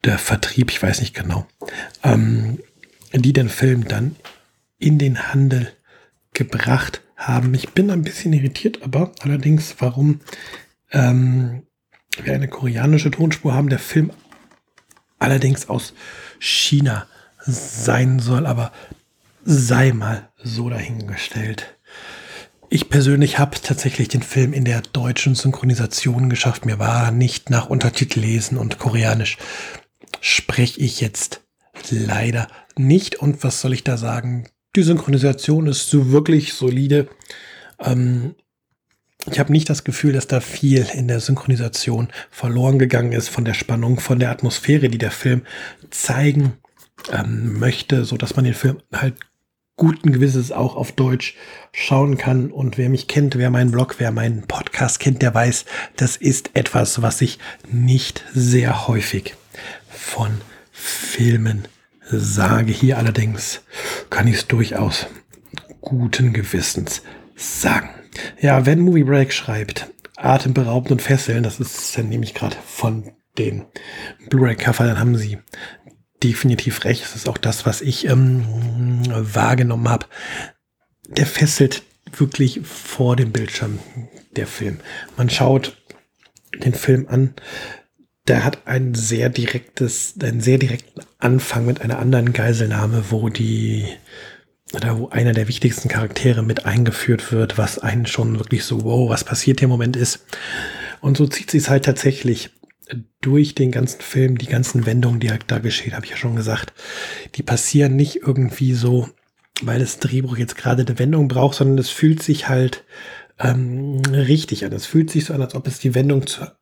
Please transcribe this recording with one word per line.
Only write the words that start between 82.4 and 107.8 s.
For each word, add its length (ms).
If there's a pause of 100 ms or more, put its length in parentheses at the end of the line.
vor 520
dem 160
Bildschirm, 460 (580)
der 100
Film. 340 (360)
Man 140
schaut 480 (840)
den 120
Film 340
an, 240 (960)
der 160
hat 220
ein 280
sehr 360
direktes, 920
einen 200
sehr 160
direkten 420 (180)
Anfang 460
mit 160
einer 180
anderen 360
Geiselnahme, 720
wo 220
die, 560 (880)
oder 240
wo 100
einer 240
der 160
wichtigsten 400
Charaktere 540
mit 240
eingeführt 640
wird, 240
was 220
einen 260
schon 340
wirklich 260
so, 200
wow, 240
was 160
passiert 360
hier 60
im 40
Moment 260
ist. 300 (720)
Und 160
so 100
zieht 240
sie's 200
halt 160
tatsächlich 640 (720)
durch 340
den 160
ganzen 300
Film, 360
die 100
ganzen 380
Wendungen, 360
die 100
halt 160
da 120
geschehen, 360
hab 100
ich 60
ja 60
schon 180
gesagt, 380 (640)
die 80
passieren 500